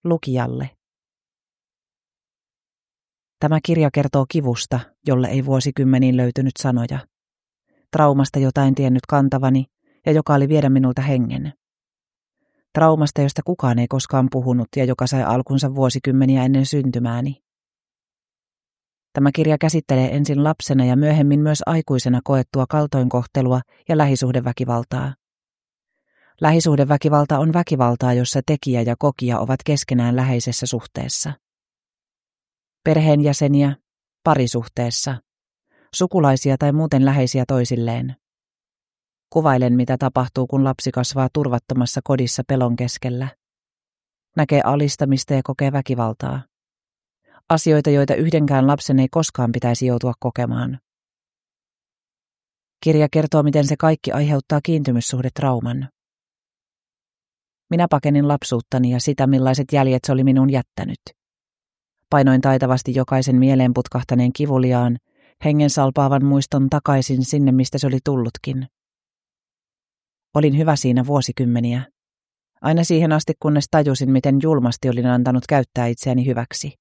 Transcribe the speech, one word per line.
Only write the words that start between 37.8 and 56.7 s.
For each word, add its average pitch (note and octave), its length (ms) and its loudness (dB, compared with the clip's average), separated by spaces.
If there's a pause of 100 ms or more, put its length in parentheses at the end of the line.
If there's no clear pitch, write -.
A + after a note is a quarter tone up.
Kuvailen, C3 400 2
mitä B2 260 0
tapahtuu, B2+ 480 -2
kun C3+ 180 -2
lapsi C3+ 280 -4
kasvaa C3 400 -2
turvattomassa B2+ 720 -2
kodissa B2+ 440 -2
pelon B2 280 0
keskellä. B2+ 520 -6 (1080)
Näkee D3 280 2
alistamista C#3 720 0
ja C3+ 100 2
kokee C#3 280 -2
väkivaltaa. C3 720 -4 (1040)
Asioita, D#3 420 2
joita C#3+ 240 2
yhdenkään D3 520 2
lapsen C#3+ 320 2
ei C3 120 2
koskaan - 420 -2
pitäisi A#2+ 340 -2
joutua B2 320 -2
kokemaan. B2 600 -6 (2000)
Kirja D#3 280 2
kertoo, D#3 300 2
miten D3 240 2
se D3 120 -2
kaikki D#3+ 340 -2
aiheuttaa D3 500 -2
kiintymyssuhdetrauman. B2+ 1300 -2 (1800)